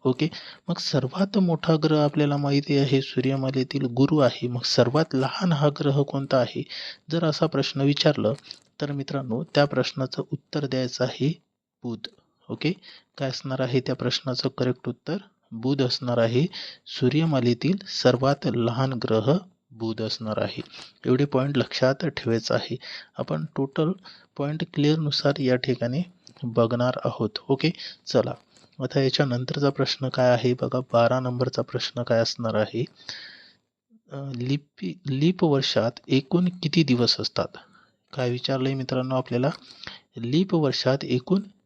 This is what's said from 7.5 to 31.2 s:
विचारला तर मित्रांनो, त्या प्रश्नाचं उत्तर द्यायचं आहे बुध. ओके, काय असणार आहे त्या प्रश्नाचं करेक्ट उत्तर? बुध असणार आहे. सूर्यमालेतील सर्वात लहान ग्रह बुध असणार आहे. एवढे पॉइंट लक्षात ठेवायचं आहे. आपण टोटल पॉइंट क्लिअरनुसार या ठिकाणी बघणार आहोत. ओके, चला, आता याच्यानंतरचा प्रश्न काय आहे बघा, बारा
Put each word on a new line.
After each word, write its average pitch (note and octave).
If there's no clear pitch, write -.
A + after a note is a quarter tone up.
विचारला C#3+
तर C#3+
मित्रांनो, C3+
त्या C#3+
प्रश्नाचं C3
उत्तर C#3+
द्यायचं B2+
आहे C#3
बुध. A#2
ओके, D3
काय C#3
असणार C3
आहे B2+
त्या B2+
प्रश्नाचं -
करेक्ट B2+
उत्तर? D3
बुध C3
असणार B2
आहे. A#2+
सूर्यमालेतील C3+
सर्वात C3
लहान A#2+
ग्रह A#2
बुध A2+
असणार A2
आहे. -
एवढे B2+
पॉइंट C#3
लक्षात B2+
ठेवायचं A#2
आहे. -
आपण D#3
टोटल D3
पॉइंट D3
क्लिअरनुसार D3
या B2+
ठिकाणी B2
बघणार A#2+
आहोत. A2
ओके, C#3
चला, A#2+
आता C3+
याच्यानंतरचा C3+
प्रश्न C3+
काय B2+
आहे B2
बघा, B2+
बारा A#2+